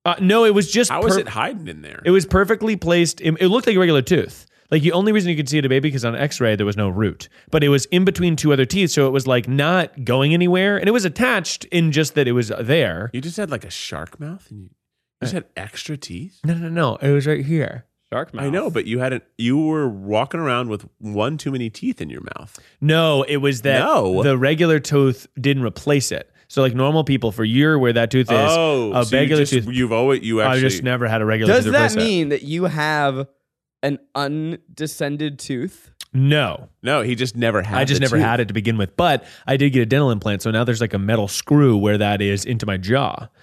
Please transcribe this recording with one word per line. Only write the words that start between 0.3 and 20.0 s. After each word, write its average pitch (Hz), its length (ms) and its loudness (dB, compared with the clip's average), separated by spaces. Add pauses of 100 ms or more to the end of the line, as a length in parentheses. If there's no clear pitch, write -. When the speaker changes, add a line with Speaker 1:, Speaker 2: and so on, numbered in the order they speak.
Speaker 1:
it 214 100 4
was 196 180 2
just 240 200 2
Speaker 2:
How 165 100 -2
was 202 140 2
Speaker 1:
per- 196 60 0
Speaker 2:
it - 80 -6
hiding 156 380 -6
in 76 140 -14
there? 76 240 -18
Speaker 1:
It 170 60 4
was 190 140 4
perfectly 214 500 2
placed. 170 460 0
It, 160 180 0
it 185 80 4
looked 226 200 2
like 220 80 4
a 185 40 4
regular 160 220 4
tooth. - 440 -2 (260)
Like, 151 120 2
you 165 80 2
only 196 200 2
reason 185 200 2
you 160 60 -2
could 139 120 -4
see 151 80 0
it - 20 2
at 139 60 2
a 131 40 0
baby 135 220 2
'cause 123 140 -4
on 117 100 -2
X-ray 123 400 0
there 101 100 0
was 101 120 -2
no 104 120 0
root, 95 380 -4 (220)
but 156 140 2
it 143 60 4
was 139 160 2
in 180 200 2
between 175 300 0
two 147 180 2
other 131 120 4
teeth, 180 260 0
so 139 160 2
it 131 40 0
was, 135 140 0
like, 123 220 0
not 143 580 0
going 135 280 2
anywhere, 185 440 2
and - 100 -2
it 208 40 4
was 226 140 2
attached 208 600 -2
in 165 260 0
just 147 240 0
that 139 120 2
it 120 60 0
was 120 160 0 (100)
there. 113 540 -2
Speaker 2:
You 123 80 -6
just 165 160 -10
had, 202 120 -6
like, 123 160 -8
a 90 60 -16
shark - 480 -12
mouth, 165 320 -14
and 104 80 -18
you, 92 60 -20
you - 40 -20 (540)
just 123 100 -6
had 180 120 -6 (120)
extra 110 400 -12
teeth. 90 480 -14
Speaker 1:
No, 165 80 2
no, 170 160 -6
no. 165 280 0
It 139 140 0
was 143 140 2
right 147 180 -2
here. 139 420 -4 (280)
Speaker 3:
Shark 135 200 -6
mouth. 123 120 -10
Speaker 2:
I 139 40 -4
know, 180 200 -2
but 123 160 -4
you 117 140 -4
had 127 140 -2
an, 117 80 -6 (180)
you 120 180 0
were 156 300 0
walking 107 520 -4